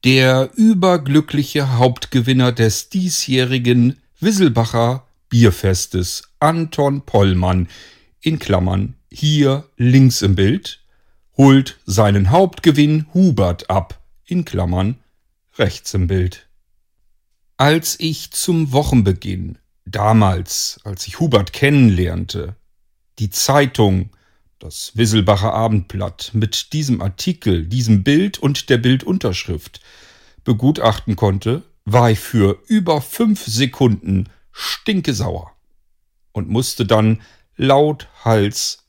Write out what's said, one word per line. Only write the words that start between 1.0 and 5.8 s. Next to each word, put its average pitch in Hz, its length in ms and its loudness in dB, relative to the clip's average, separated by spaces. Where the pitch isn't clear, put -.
Hauptgewinner 127 720 2
des 113 380 -2
diesjährigen 127 1120 0
Wisselbacher 127 880 0
Bierfestes, 95 1120 0